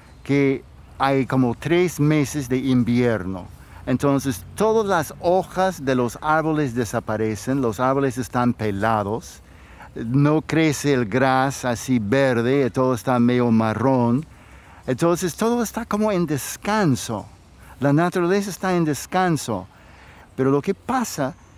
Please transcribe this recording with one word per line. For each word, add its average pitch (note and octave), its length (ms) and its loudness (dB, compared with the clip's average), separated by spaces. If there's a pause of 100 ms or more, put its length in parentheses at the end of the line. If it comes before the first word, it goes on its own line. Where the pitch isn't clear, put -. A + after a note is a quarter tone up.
(220)
que C#3 400 2 (360)
hay C3+ 260 2
como B2+ 300 0
tres E3+ 440 0
meses D3 520 0
de C3 80 0
invierno. A#2 880 0 (400)
Entonces, C3 580 0 (100)
todas A3 300 2
las F3+ 360 -2
hojas F3+ 640 0
de C3+ 120 0
los B2 260 -2
árboles D3+ 540 0
desaparecen, A2 880 -2
los A2+ 180 -2
árboles C3 380 0
están B2 340 0
pelados, G#2+ 880 -2 (540)
no C#3+ 480 2
crece D3 500 0
el B2 140 2
gras C3 580 0
así B2 340 0
verde, B2 720 2
todo B2+ 240 0
está B2 260 0
medio A#2+ 320 4
marrón. A#2 760 2 (600)
Entonces, E3+ 480 0
todo A#3+ 280 -2
está A3 240 -6
como G#3+ 260 -2
en F3 140 0
descanso. D3 960 -2 (560)
La C#3+ 140 4
naturaleza F3+ 560 0
está F#3 260 -2
en E3+ 80 2
descanso. D3+ 840 -2 (720)
Pero C3 140 2
lo C#3+ 100 2
que G3 140 -4
pasa A3 600 -4 (240)